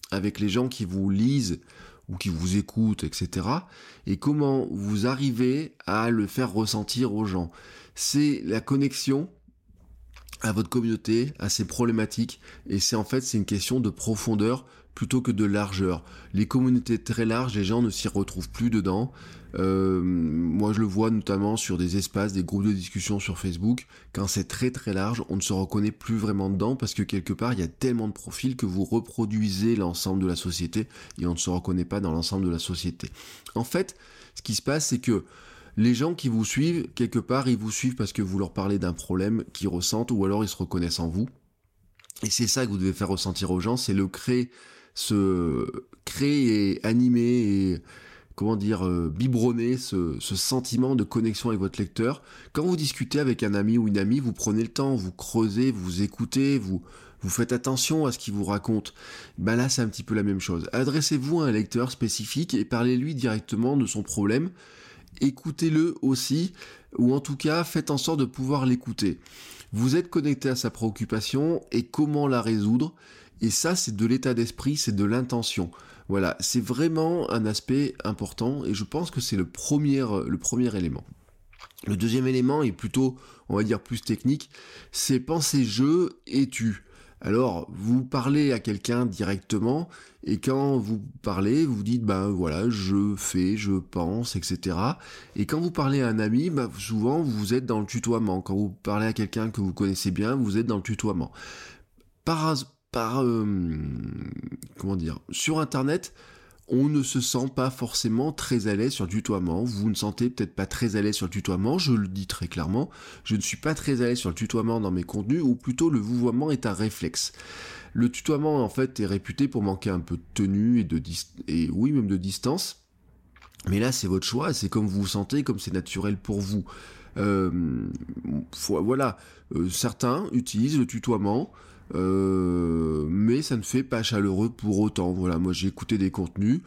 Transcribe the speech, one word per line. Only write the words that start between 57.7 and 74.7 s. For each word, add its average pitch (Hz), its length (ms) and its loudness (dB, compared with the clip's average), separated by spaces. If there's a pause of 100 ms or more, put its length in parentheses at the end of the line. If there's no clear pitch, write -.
à 127 60 2
ce - 80 -6
qu'il 104 140 -8
vous 101 100 -2
raconte. 101 500 -2 (440)
Ben 107 180 0
là, 127 140 2
c'est 131 120 0
un 113 60 2
petit - 160 -8
peu 110 120 -2
la 104 80 2
même 98 180 0
chose. 85 320 -4
Adressez-vous 143 680 0
à 147 60 2
un 123 40 2
lecteur 117 400 0
spécifique 120 640 -2
et 107 120 2
parlez-lui 123 500 2
directement 117 600 0
de 127 80 4
son 104 180 -4
problème. 110 460 0 (720)
Écoutez-le 156 800 0
aussi, 135 520 0 (440)
ou 123 160 4
en 143 60 2
tout 143 160 -4
cas, 156 280 2
faites 156 280 -2
en 143 60 2
sorte 160 220 0
de 131 60 4
pouvoir 131 400 0
l'écouter. 120 540 0 (520)
Vous 127 240 4
êtes 175 140 0
connecté 143 400 0
à 127 60 2
sa 123 140 -2
préoccupation 117 920 -2 (100)
et 120 120 2
comment 147 440 0
la 123 140 2
résoudre. 110 540 2 (460)
Et 110 80 2
ça, 170 260 0
c'est 117 200 -4
de 107 100 0
l'état 127 280 2
d'esprit, 117 440 -2